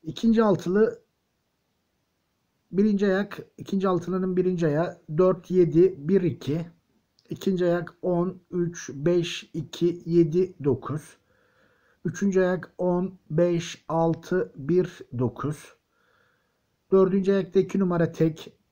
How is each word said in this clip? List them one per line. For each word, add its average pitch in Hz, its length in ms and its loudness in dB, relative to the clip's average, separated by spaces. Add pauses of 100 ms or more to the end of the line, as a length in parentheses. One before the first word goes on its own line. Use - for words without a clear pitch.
İkinci 226 400 0
altılı 208 600 2 (1700)
birinci 202 340 2
ayak, 196 340 -2 (180)
ikinci 196 300 -2
altılının 185 480 -2
birinci 180 300 0
ayağı 156 340 -2 (180)
dört, 185 320 2
yedi, 180 480 4
bir, 180 240 2
iki. 160 440 -4 (640)
İkinci 180 340 -2
ayak 175 380 -2
on, 180 480 -2
üç, 170 440 -4
beş, 170 600 -2
iki, 170 520 -4
yedi, 170 580 0
dokuz. 147 520 -4 (880)
Üçüncü 190 360 0
ayak 180 380 -2
on, 180 400 -2 (120)
beş, 170 580 0
altı, 165 680 -2
bir, 165 440 -2 (180)
dokuz. 135 560 -6 (1160)
Dördüncü 190 400 4
ayakta 196 280 0
iki 190 180 -2
numara 170 340 2
tek. - 480 -2 (120)